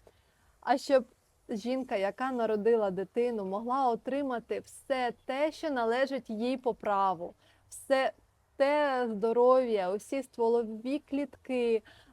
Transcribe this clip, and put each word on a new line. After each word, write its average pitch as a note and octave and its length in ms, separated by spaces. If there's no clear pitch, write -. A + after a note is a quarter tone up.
А B3+ 180
щоб C4 260
жінка, B3 480
яка G3+ 360
народила A3 580
дитину, G#3 540
могла A#3+ 440
отримати A#3+ 720
все B3+ 520
те, D4 280
що D#4+ 180
належить B3 600
їй A#3+ 260
по A#3+ 180
праву, G3 600
все C4 440
те C#4 540
здоров'я, A3+ 800
усі C4+ 300
стволові A#3 760
клітки, B3 840